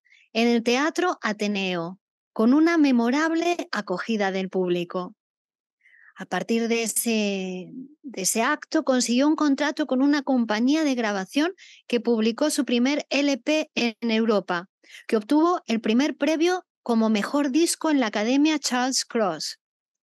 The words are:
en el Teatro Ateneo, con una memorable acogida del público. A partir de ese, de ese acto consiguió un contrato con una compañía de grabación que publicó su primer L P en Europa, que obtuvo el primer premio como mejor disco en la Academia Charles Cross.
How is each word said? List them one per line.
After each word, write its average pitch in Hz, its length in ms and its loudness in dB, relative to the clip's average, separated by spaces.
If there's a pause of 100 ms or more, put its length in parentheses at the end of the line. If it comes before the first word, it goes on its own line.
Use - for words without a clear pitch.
(340)
en 226 120 0
el 240 160 2
Teatro 302 600 0
Ateneo, 196 760 -4 (360)
con 226 180 4
una 320 240 4
memorable 302 960 2
acogida 202 580 -4
del 190 200 -4
público. 180 640 -4 (1000)
A 190 100 -14
partir 226 420 -2
de 226 140 0
ese, 196 880 -4 (320)
de 262 200 -10
ese 226 200 0
acto 294 420 -2
consiguió 254 420 2
un 311 100 2
contrato 294 500 0
con 254 160 0
una 285 200 2
compañía 254 640 0
de 277 100 0
grabación 233 600 -2 (320)
que 240 120 -2
publicó 233 520 0
su 294 160 0
primer 247 420 0
L 277 300 0
P 311 360 -2
en 226 220 -2 (140)
Europa, 202 580 0 (400)
que 233 80 0
obtuvo 302 500 2
el 226 140 -2
primer 240 380 0
premio 330 480 0 (160)
como 226 260 2
mejor 269 420 0
disco 320 400 0
en 285 100 4
la 226 80 0
Academia 269 500 2
Charles 247 480 -2
Cross. 180 540 -4 (420)